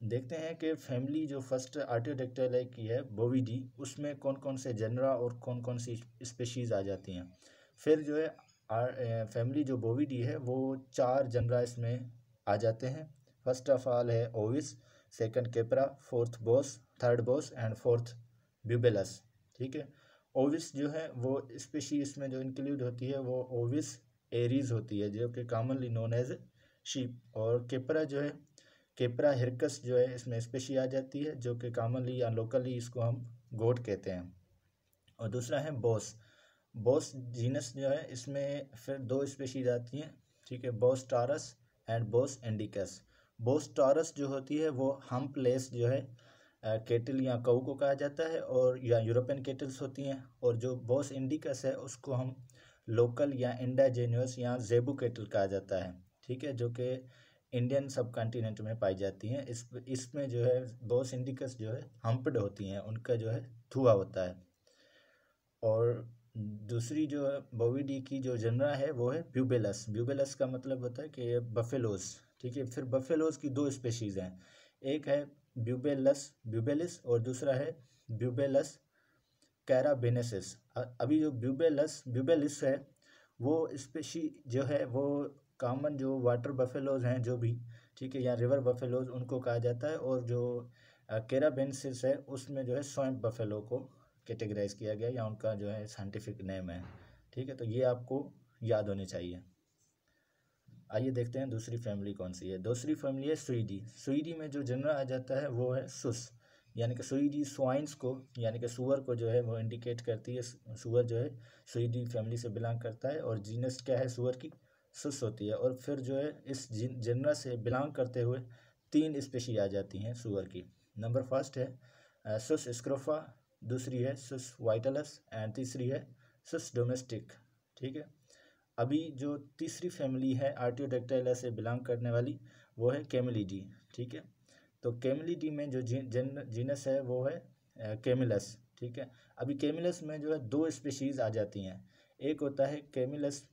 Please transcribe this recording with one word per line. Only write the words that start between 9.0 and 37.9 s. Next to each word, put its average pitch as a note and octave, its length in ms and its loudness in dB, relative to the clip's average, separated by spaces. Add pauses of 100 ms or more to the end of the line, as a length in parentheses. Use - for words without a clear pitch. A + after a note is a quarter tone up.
फैमिली B2+ 400 0
जो C3 120 0
बोविडी A#2+ 460 0
है, C3 140 0
वो C3 560 -2
चार C3 340 4
जेनरा A#2+ 340 2
इसमें A#2+ 520 -2 (360)
आ G#2 80 6
जाते A2+ 300 2
हैं। D#3 280 -6 (340)
First B2+ 220 2
of B2+ 160 6
all A#2+ 240 4
है A#2 220 2
ओविस, A#2 440 0 (360)
सेकंड A#2 400 0
केपरा, A#2 340 4
फोर्थ A#2+ 540 -2
बोस, B2+ 400 4 (240)
थर्ड A#2+ 160 6
बोस B2 320 0
and A2+ 220 -2
फोर्थ A#2 420 2 (500)
ब्यूबेलस। A2+ 560 4 (360)
ठीक C3 180 -4
है, C#3+ 160 -8 (420)
ओविस D3 420 2
जो C#3+ 120 0
है D#3+ 240 -4
वो B2+ 400 0
स्पीशीज C#3+ 500 -2
इसमें C#3 280 -6
जो C3 100 -4
इंक्लूड C3+ 420 -4
होती B2 260 -2
है, C#3 100 -2
वो B2+ 320 -2
ओविस B2+ 360 0 (460)
एरीज A#2+ 400 2
होती G#2 280 0
है, G#2 100 0
जो A#2 180 0
कि A#2+ 160 -6
commonly B2 440 0
known A2+ 240 0
as B2+ 200 2 (540)
sheep। B2 220 -2 (260)
और A#2 340 2
केपरा C3+ 360 0
जो C#3 160 -2
है, D3 100 0 (680)
केपरा B2+ 340 4
हिरकस B2 520 0
जो B2 140 4
है, B2+ 160 6
इसमें A#2+ 260 -4
स्पीशी C3 360 -2
आ C3 100 4
जाती C3+ 380 -2
है, D3 120 -2
जो A#2+ 180 -2
कि A#2+ 160 -4
commonly B2 380 0
या B2 200 2
locally A2+ 380 0
इसको B2 340 -4
हम - 400 0 (140)
गोट A#2+ 300 4
कहते G2 260 -2
हैं। F2+ 300 -8 (760)
और A2+ 100 -4
दूसरा B2 320 -2
है D#3 100 -2
बोस। A2+ 460 0 (600)
बोस A#2+ 400 4
जीनस B2+ 600 -2
जो C3+ 120 0
है, D3 240 0